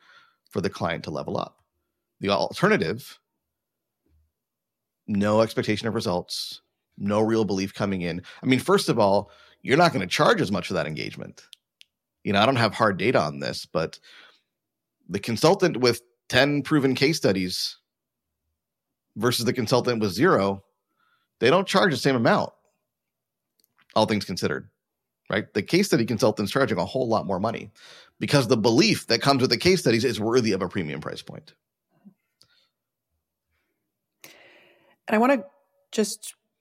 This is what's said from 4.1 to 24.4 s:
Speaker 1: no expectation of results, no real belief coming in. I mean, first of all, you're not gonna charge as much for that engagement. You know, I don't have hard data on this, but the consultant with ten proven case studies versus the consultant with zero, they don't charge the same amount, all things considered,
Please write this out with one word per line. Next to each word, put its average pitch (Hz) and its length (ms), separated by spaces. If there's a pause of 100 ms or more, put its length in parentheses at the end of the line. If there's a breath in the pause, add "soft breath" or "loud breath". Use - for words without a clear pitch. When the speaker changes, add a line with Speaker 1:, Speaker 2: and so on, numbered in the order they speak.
Speaker 1:
no 104 340
expectation 113 460
of 104 80
results, - 680 (360)
no 104 220
real 110 240
belief 95 300
coming 98 280
in. 87 220 (180 loud breath)
I - 40
mean, 127 140
first 196 300
of 123 80
all, 101 340 (340 soft breath)
you're 123 120
not 170 140
gonna - 140
charge 190 360
as 98 100
much 92 160
for 101 80
that 78 100
engagement. - 580 (800)
You 104 100
know, 98 60
I 107 60
don't 135 100
have 117 200
hard 104 220
data 113 220
on 71 200
this, 64 260
but 80 340 (1080 loud breath)
the - 80
consultant 156 600
with 120 260 (260)
ten 143 320
proven 131 320
case 151 240
studies 95 600 (1400)
versus 117 300
the 117 80
consultant 120 480
with 104 100
zero, 98 520 (760)
they 110 100
don't 190 180
charge 196 260
the 127 40
same 135 180
amount, 139 360 (1400)
all 110 100
things 101 180
considered, 85 460 (600)